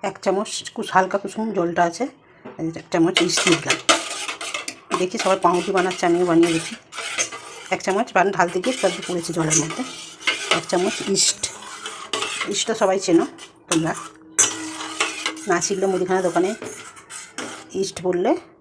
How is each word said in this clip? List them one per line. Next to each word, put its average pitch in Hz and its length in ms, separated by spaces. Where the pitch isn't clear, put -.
এক 190 140
চামচ 196 260
কুস-, 214 200
হালকা 185 220
কুসুম 220 400
জলটা 175 260
আছে, 170 200
এই 160 120
যে 165 80
এক - 120
চামচ 175 300
ইস্ট 170 240
দিয়ে 160 160
দিলাম। - 160
দেখি 185 240
সবাই 190 220
পাউরুটি 180 260
বানাচ্ছে, 185 340
আমিও 175 200
বানিয়ে 170 300
দেখি। 160 200
এক 185 100
চামচ 196 300
বান-, 190 200
ঢালতে 175 280
গিয়ে 254 120
একটু 202 120
আধটু 175 200
পড়েছে 170 260
জলের 156 280
মধ্যে। 160 220
এক 165 120
চামচ 185 260
ইস্ট, - 320
ইস্টটা 202 320
সবাই 190 180
চেনো 175 260
তোমরা, 160 240
না 175 160
চিনলে 190 200
মুদিখানা 185 360
দোকানে 180 340
ইস্ট 196 200
বললে 180 300